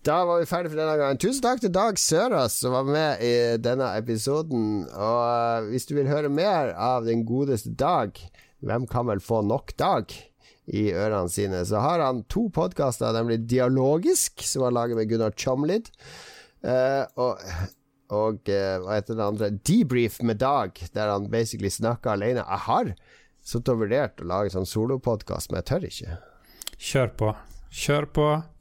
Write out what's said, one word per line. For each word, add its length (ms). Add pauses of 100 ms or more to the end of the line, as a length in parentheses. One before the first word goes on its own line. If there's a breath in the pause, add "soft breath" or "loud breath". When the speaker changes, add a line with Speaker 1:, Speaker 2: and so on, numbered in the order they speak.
Speaker 1:
Da 220
var 160
vi 100
ferdig 220
for 80
denne 180
gangen. 220
Tusen 240
takk 180
til 80
Dag 240
Sørås 640
som 160
var 140
med 340
i 120 (280)
denne 320
episoden. 960
Og, 320
eh, 500
hvis 160
du 80
vil 160
høre 180
mer 460
av 320
den 160
godeste 480
Dag, 480 (460 soft breath)
hvem 260
kan 160
vel 160
få 240
nok 320
Dag 320 (560 soft breath)
i 240
ørene 400
sine, 340
så 200
har 180
han 220
to 260
podcaster, 640
nemlig 320
Dialogisk, 960
som 240
han 80
lager 240
med 140
Gunnar 260
Tjomlid, 540 (720 loud breath)
eh, 480
og, 260 (720 loud breath)
og, 380
eh, 340
hva 160
heter 160
den 140
andre? 260
Debrief 680
med 220
Dag, 480
der 240
han 160
basically 400
snakker 460
alene. 260
Jeg 240
har 280 (440 soft breath)
sittet 320
og 160
vurdert 320
å 80
lage 240
sånn 160
solopodcast, 840
men 120
jeg 80
tør 160
ikke. 320 (600 loud breath)
Speaker 2:
Kjør 360
på. 220 (320 loud breath)
Kjør 420
på. 160 (340)